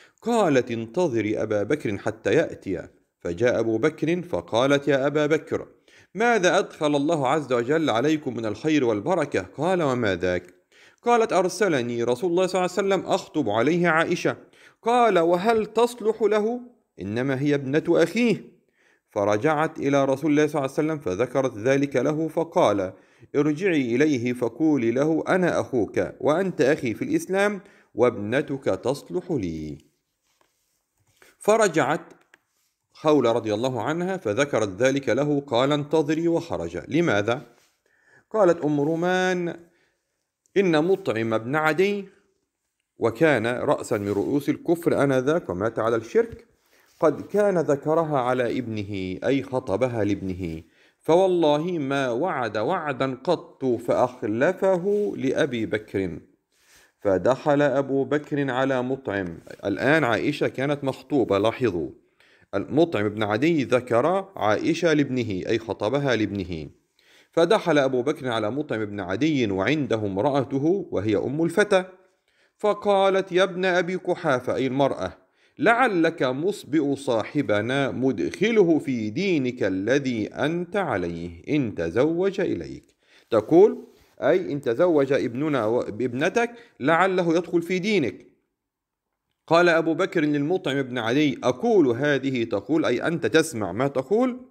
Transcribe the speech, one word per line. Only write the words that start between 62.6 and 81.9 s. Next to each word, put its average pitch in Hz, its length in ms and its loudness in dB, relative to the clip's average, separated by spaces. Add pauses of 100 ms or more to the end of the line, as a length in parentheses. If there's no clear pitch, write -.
بن 107 140 -4
عدي 131 400 0
ذكر 123 720 0
عائشة 131 580 2
لابنه، 127 360 0 (180)
أي 110 120 0
خطبها 123 560 -2
لابنه. 92 520 -4 (640)
فدخل 170 460 2
أبو 131 240 2
بكر 139 260 -4
على 110 240 -2
مطعم 127 340 -4
بن 101 140 -8
عدي 113 520 0
وعنده 113 440 0
امرأته 135 960 -2
وهي 98 260 0
أم 143 260 -2
الفتى، 190 420 2 (720)
فقالت: 196 720 2
"يا 175 120 4
ابن 185 220 -2
أبي 180 300 0
قحافة"، 147 600 -2
أي 131 120 0
المرأة، 123 500 0 (420)
"لعلك 175 640 2
مصبئ 139 720 -2
صاحبنا 117 960 -2
مدخله 135 880 2
في 113 300 -4
دينك 127 540 -2
الذي 110 640 0
أنت 170 480 -4
عليه 87 720 -4
إن 123 260 -2
تزوج 156 640 0